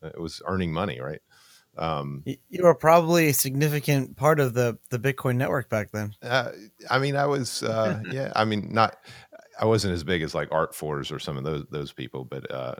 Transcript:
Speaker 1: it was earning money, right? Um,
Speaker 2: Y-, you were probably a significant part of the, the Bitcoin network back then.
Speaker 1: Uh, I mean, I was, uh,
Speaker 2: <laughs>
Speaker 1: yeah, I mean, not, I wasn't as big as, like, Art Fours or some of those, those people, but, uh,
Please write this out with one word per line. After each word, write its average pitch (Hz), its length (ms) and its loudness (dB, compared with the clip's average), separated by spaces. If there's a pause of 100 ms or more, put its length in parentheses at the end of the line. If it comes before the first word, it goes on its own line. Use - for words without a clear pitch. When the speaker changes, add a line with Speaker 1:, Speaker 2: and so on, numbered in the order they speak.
Speaker 1:
it 80 200 -12
was 82 240 -8
earning 92 260 0
money, 78 300 -4
right? 76 200 -8 (560)
Um, 71 480 -4
Speaker 2:
Y-, - 120 -8 (120)
you 180 140 -4
were 170 120 8
probably 165 520 6
a 143 60 4
significant 139 840 0
part 151 240 4
of 127 140 2
the, 120 240 2 (120)
the 123 80 -2
Bitcoin 127 380 0
network 143 320 0
back 107 240 -2
then. 104 300 -6
Speaker 1:
Uh, 120 300 0 (380)
I 127 100 4
mean, 139 180 0
I 143 80 2
was, 139 380 -2
uh, 110 420 2
Speaker 2:
<laughs> - 40 -8
Speaker 1:
yeah, 135 280 -4
I 110 80 4
mean, 104 260 -2
not, 110 240 4 (640)
I 113 60 0
wasn't 101 280 2
as 82 120 -4
big 87 160 0
as, 78 120 -4
like, 76 200 -2
Art 80 200 0
Fours 73 380 -6
or 71 80 -8
some 76 180 -6
of 67 60 -6
those, 73 260 -4
those 73 220 -6
people, 65 320 -10
but, 65 260 -10
uh, 64 300 -6